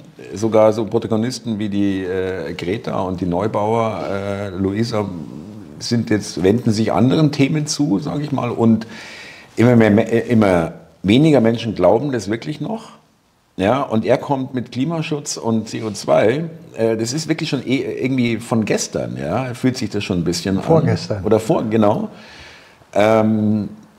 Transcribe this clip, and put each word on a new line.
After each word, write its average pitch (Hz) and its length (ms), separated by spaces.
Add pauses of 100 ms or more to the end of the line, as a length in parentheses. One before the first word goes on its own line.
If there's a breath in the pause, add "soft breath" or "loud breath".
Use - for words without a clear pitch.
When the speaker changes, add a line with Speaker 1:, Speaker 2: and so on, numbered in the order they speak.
(340)
Speaker 1:
sogar 107 400
so 110 120
Protagonisten 113 760
wie 107 100
die, 98 340
äh, 92 500
Greta - 480
und 92 200
die 95 40
Neubauer, 107 840
äh, 98 380
Luisa, 101 560 (720)
sind 117 300
jetzt, 104 340
wenden 107 280
sich 107 200
anderen 135 400
Themen 151 360
zu, 170 320
sag 147 220
ich 147 100
mal, 123 200
und 113 340 (720 loud breath)
immer 120 200
mehr, 110 360
äh, 113 200
immer 92 420 (300)
weniger 131 380
Menschen 113 340
glauben 110 360
das 104 180
wirklich 131 320
noch. 226 280 (720)
Ja, 113 220
und 110 240
er 120 120
kommt 131 360
mit 120 180
Klimaschutz 151 640
und 113 320
C 117 140
O 110 80
zwei, 127 540 (320)
äh, 113 200
das 113 160
ist 156 160
wirklich 160 220
schon 131 160
eh 127 160 (220)
irgendwie 123 340
von 113 280
gestern, 65 540
ja, 117 360
fühlt 131 220
sich 107 120
das 104 140
schon 92 160
ein 82 40
bisschen 87 340
an. - 60
Speaker 2:
Vorgestern. 113 600
Speaker 1:
Oder 110 140
vor, - 240
genau. 110 460 (840 loud breath)
Ähm, 107 760 (300)